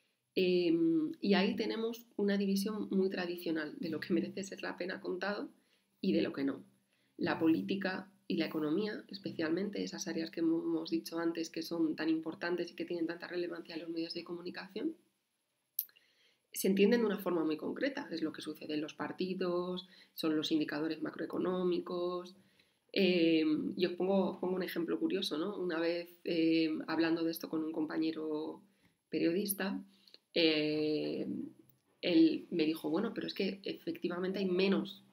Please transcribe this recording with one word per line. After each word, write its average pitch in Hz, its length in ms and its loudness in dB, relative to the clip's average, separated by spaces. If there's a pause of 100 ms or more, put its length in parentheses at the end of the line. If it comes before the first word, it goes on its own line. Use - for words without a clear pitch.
(340)
Em, 165 840 2
y 196 140 4
ahí 190 220 4
tenemos 226 500 -4 (100)
una 202 220 2
división 202 520 0
muy 190 200 4
tradicional 175 680 -4
de 165 120 -4
lo 151 100 -4
que - 140 -2
merece - 300 0
ser - 180 -10
la 180 140 -6
pena 185 240 -6
contado 190 500 -4 (500)
y 190 120 2
de 165 100 4
lo - 100 0
que 139 120 -2
no. - 200 -4 (540)
La 165 200 0
política 190 720 2 (160)
y 190 100 -2
la 160 100 2
economía, 165 600 -2
especialmente 185 760 -4
esas 180 240 -4
áreas 160 220 -4
que - 100 -6
hemo-, 165 220 2
hemos 165 280 -2
dicho 165 280 -2
antes 165 320 -2
que 165 120 -6
son 165 340 0
tan 156 120 0
importantes 170 640 -2
y - 40 -18
que 170 100 -6
tienen 170 220 -2
tanta 170 220 -6
relevancia 170 460 -6
en 160 80 -8
los 165 80 -8
medios 165 240 -4
de 170 100 -8
comunicación, 180 720 -8 (1600)
se - 160 0
entienden 208 320 6
de 220 60 2
una 196 120 0
forma 175 260 0
muy 156 120 0
concreta. - 540 -4
Es 160 120 -6
lo 151 100 -2
que 151 100 -14
sucede 151 320 -8
en 151 60 -2
los 151 140 -8
partidos, 180 920 -4 (260)
son 160 220 0
los 156 160 -2
indicadores 156 500 0
macroeconómicos. 180 1300 -2 (560)
Em, 165 840 4
y 175 100 2
os 170 80 0
pongo, 190 440 2
pongo 185 180 0
un 185 60 0
ejemplo 165 360 -2
curioso, 165 400 0
¿no? 190 180 -4
Una 180 240 -2
vez, 175 340 -2 (100)
em, 165 600 2
hablando 165 380 2
de 165 60 2
esto - 180 -6
con 160 160 -2
un 156 80 -4
compañero 156 920 -2 (460)
periodista, 190 760 0 (520)
em, 151 1120 2 (540)
él 165 480 6
me 170 140 2
dijo, 156 260 0
"Bueno, 214 240 0
pero - 120 -6
es 170 80 -6
que 196 300 -2
efectivamente 180 720 -4
hay 196 80 0
menos 185 560 2 (100)